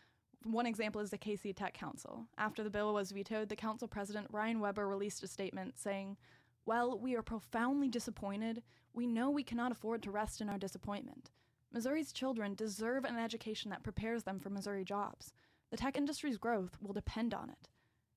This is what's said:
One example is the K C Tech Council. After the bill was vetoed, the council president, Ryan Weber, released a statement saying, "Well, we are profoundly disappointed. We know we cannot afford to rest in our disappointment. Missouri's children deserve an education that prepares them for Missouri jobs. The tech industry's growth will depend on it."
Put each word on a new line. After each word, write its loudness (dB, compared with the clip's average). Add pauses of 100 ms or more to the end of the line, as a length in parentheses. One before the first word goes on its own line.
(420)
One 2
example 2
is -2
the -2
K -2
C -2
Tech -4
Council. -8 (140)
After 0
the -2
bill 4
was 2
vetoed, -2
the -4
council -2
president, -4
Ryan 2
Weber, 2
released 0
a -4
statement -4
saying, -2 (480)
"Well, 4
we 2
are 4
profoundly 2
disappointed. -2 (320)
We 2
know 4
we 4
cannot 0
afford 0
to -4
rest 0
in 0
our 0
disappointment. -4 (420)
Missouri's 2
children 0
deserve 0
an 0
education -4
that -6
prepares 0
them -4
for -6
Missouri -2
jobs. -4 (380)
The -2
tech 2
industry's 2
growth 2
will -4
depend 0
on -4
it." -20 (480)